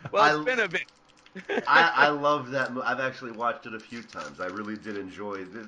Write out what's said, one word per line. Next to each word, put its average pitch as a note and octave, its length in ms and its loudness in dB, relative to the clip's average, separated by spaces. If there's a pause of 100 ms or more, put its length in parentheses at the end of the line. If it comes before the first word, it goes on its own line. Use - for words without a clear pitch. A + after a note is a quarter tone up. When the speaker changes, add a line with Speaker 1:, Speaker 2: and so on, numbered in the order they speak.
(140)
Speaker 1:
Well, G#3 260 6
it's D4+ 100 -2
Speaker 2:
I B3+ 60 0
Speaker 1:
been A#3+ 60 0
a G3 80 0
bit. E3 140 -4 (520)
<laughs> - 320 -4
Speaker 2:
I, D#3 260 6
I C#3+ 140 6
love C#3+ 440 2
that B2+ 220 -2
mo-, B2+ 120 -4
I've B2 160 0
actually B2+ 320 -6
watched A#2 320 -2
it A#2 80 -10
a A2 60 -10
few A#2 220 -12
times. D#2 380 -12
I F#2 60 -4
really G#2 320 -6
did G#2 180 -8
enjoy G2 480 -8
th-, G#2 240 -12